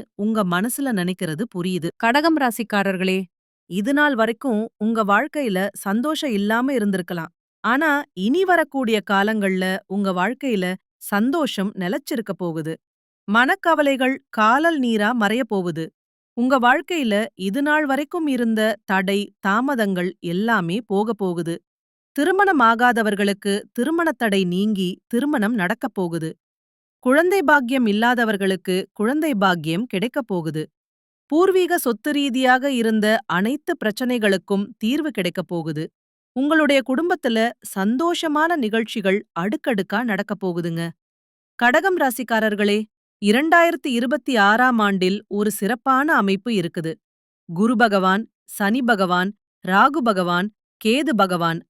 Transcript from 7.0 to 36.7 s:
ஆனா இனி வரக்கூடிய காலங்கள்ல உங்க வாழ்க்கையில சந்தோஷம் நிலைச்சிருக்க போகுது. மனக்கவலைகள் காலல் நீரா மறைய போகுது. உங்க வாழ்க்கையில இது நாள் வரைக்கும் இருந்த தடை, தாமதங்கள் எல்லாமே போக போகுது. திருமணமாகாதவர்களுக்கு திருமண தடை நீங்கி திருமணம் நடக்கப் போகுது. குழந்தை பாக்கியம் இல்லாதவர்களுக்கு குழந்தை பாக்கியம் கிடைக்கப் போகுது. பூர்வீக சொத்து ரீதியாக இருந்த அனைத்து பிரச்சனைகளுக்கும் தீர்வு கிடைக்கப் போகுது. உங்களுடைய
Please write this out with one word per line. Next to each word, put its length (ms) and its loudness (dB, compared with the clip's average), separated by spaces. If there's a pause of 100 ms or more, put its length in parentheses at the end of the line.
ஆனா 280 2 (360)
இனி 240 2
வரக்கூடிய 480 0 (120)
காலங்கள்ல 540 0 (220)
உங்க 320 -2
வாழ்க்கையில 480 -2 (460)
சந்தோஷம் 640 0
நிலைச்சிருக்க 540 -6 (100)
போகுது. 320 -6 (520)
மனக்கவலைகள் 880 2 (140)
காலல் 540 2
நீரா 260 2 (120)
மறைய 220 0 (100)
போகுது. 300 -2 (540)
உங்க 220 2
வாழ்க்கையில 540 0 (220)
இது 260 -4
நாள் 240 0
வரைக்கும் 480 -2
இருந்த 280 0 (280)
தடை, 280 0 (280)
தாமதங்கள் 640 0 (240)
எல்லாமே 440 0 (140)
போக 220 0
போகுது. 420 -4 (600)
திருமணமாகாதவர்களுக்கு 1400 2 (240)
திருமண 340 0
தடை 280 0 (140)
நீங்கி 340 0 (200)
திருமணம் 540 0
நடக்கப் 360 -4
போகுது. 320 -4 (760)
குழந்தை 440 4
பாக்கியம் 440 2
இல்லாதவர்களுக்கு 840 0 (240)
குழந்தை 320 0 (120)
பாக்கியம் 500 0
கிடைக்கப் 380 -4
போகுது. 320 -4 (680)
பூர்வீக 540 2
சொத்து 340 -2
ரீதியாக 520 2
இருந்த 480 2 (180)
அனைத்து 440 -2
பிரச்சனைகளுக்கும் 840 0 (120)
தீர்வு 400 -2
கிடைக்கப் 360 -4
போகுது. 320 -6 (500)
உங்களுடைய 440 4 (100)